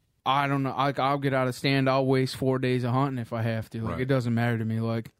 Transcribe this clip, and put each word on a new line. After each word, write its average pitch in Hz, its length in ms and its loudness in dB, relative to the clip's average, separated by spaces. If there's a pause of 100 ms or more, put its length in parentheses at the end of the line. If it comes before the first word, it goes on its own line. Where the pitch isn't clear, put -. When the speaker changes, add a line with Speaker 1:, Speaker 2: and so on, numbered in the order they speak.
(260)
Speaker 1:
I 139 220 2
don't 139 160 0
know, 131 120 -4
like, 139 240 0
I'll 135 180 2
get 139 160 0
out 131 140 2
of 123 80 -4
stand, 139 340 2
I'll 135 160 2
waste 131 300 2
four 131 240 0
days 127 240 0
of 123 80 0
hunting 135 280 0
if 113 120 -8
I 117 100 -4
have 113 280 -2
to. 113 120 -8
Like, 113 120 -4
Speaker 2:
Right. 123 80 -4
Speaker 1:
it 127 80 -2
doesn't 123 240 2
matter 117 240 2
to 110 80 -2
me. 110 160 -2
Like, 113 380 -4